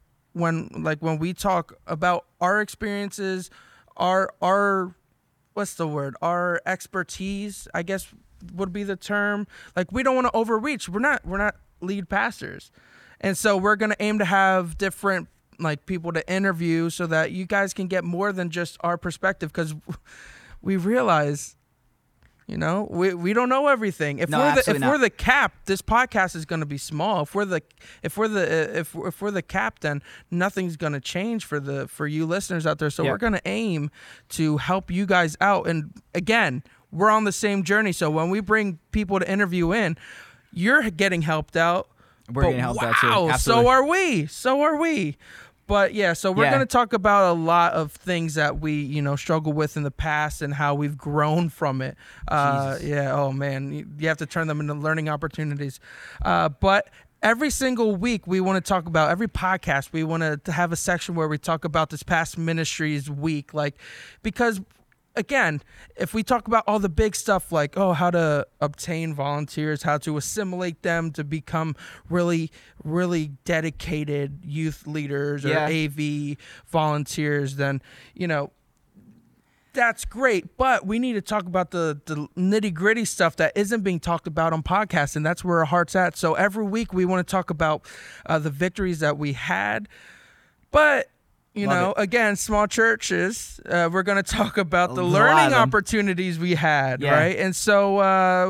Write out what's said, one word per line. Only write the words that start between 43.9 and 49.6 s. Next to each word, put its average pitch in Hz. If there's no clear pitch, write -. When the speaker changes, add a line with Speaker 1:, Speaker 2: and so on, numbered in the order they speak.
Speaker 1:
So 262
are 311
we. 294
But 202
yeah, 190
so 190
we're 196
Speaker 2:
Yeah. 277
Speaker 1:
gonna 269
talk 240
about 202
a 170
lot 170
of 160
things 165
that 151
we, 156
you 143
know, 143
struggle 156
with 151